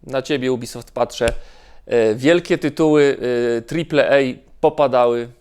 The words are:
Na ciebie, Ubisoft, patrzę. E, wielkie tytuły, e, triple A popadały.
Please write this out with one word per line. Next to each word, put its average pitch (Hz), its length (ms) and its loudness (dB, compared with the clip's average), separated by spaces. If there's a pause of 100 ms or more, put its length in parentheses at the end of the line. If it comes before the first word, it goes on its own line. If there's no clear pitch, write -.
Na 131 180 -6
ciebie, 127 300 -2
Ubisoft, 120 400 -8
patrzę. 120 420 -2 (520)
E, 110 300 2
wielkie 165 420 2
tytuły, 151 600 2 (400)
e, 117 40 -4
triple 156 480 -2
A 135 300 2 (220)
popadały. 123 680 2 (140)